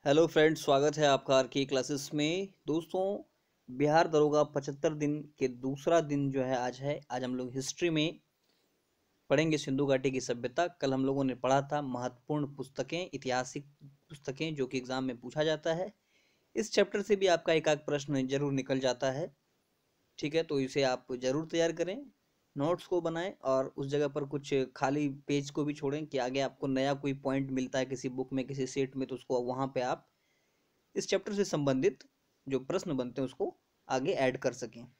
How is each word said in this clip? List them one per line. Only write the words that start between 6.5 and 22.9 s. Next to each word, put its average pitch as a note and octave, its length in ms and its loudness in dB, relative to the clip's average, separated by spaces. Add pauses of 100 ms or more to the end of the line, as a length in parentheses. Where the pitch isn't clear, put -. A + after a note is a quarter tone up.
आज B2 220 -4
है। C#3+ 160 -2 (160)
आज B2+ 140 -4
हम B2+ 120 -2
लोग B2+ 160 -6
हिस्ट्री C#3 380 -2
में D#3 300 0 (1080)
पढ़ेंगे D3+ 280 4
सिंधु C#3+ 280 0
घाटी C3+ 240 2
की C3 100 -2
सभ्यता। B2 460 -2 (100)
कल C3+ 180 0
हम C3 100 0
लोगों C#3 200 0
ने B2+ 120 0
पढ़ा C3 280 2
था D3 180 -4
महत्वपूर्ण C3 720 -4
पुस्तकें, C#3 500 -6
ऐतिहासिक B2+ 640 -4 (160)
पुस्तकें D3 720 -8
जो C3+ 120 0
कि C3 120 -4
एग्जाम B2+ 260 -4
में B2+ 140 -4
पूछा B2 260 -2
जाता D#3 300 0
है। F#3 180 -4 (640)
इस A3 160 -4
चैप्टर G3+ 300 2
से G3+ 140 2
भी F#3+ 120 2
आपका E3+ 240 4
एक D#3 160 4
आध D3 180 2
प्रश्न C#3+ 420 0
जरूर C#3 260 0
निकल C3+ 260 0
जाता C3 300 0
है, C#3+ 200 -4 (880)
ठीक D3+ 160 -4
है, E3 100 2
तो D3 160 0
इसे C3+ 240 0
आप B2+ 300 -2
जरूर C3 320 -2
तैयार E3 280 0
करें, E3+ 220 -2 (600)
नोट्स E3 300 0
को F3+ 140 0